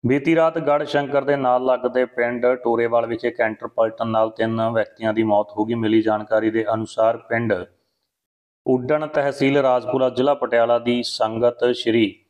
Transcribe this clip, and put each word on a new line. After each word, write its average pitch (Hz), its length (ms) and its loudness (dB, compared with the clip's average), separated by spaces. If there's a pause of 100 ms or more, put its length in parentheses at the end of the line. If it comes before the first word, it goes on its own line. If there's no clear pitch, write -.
ਬੀਤੀ 139 320 2
ਰਾਤ 165 240 2
ਗੜ੍ਹ 147 260 0
ਸ਼ੰਕਰ 139 380 -2
ਦੇ 143 120 0
ਨਾਲ 127 280 0
ਲੱਗਦੇ 123 420 0
ਪਿੰਡ 120 400 -2 (180)
ਟੋਰੇਵਾਲ 117 420 0
ਵਿਖੇ 117 240 -2
ਕੈਂਟਰ 113 380 -4
ਪਲਟਣ 113 380 -2
ਨਾਲ 110 240 2
ਤਿੰਨ 113 300 -2 (100)
ਵਿਅਕਤੀਆਂ 110 420 -4
ਦੀ 113 120 0
ਮੌਤ 104 340 2
ਹੋ 107 60 0
ਗਈ। 117 120 -2
ਮਿਲੀ 110 260 2
ਜਾਣਕਾਰੀ 107 480 0
ਦੇ 110 140 -2 (100)
ਅਨੁਸਾਰ 110 420 0 (120)
ਪਿੰਡ 113 240 -2 (1120)
ਉੱਡਣ, 135 400 0
ਤਹਿਸੀਲ 139 520 0
ਰਾਜਪੁਰਾ, 131 520 0
ਜ਼ਿਲ੍ਹਾ 127 260 0
ਪਟਿਆਲਾ 117 440 2
ਦੀ 120 280 -2
ਸੰਗਤ 117 560 0 (100)
ਸ਼੍ਰੀ 113 400 0 (160)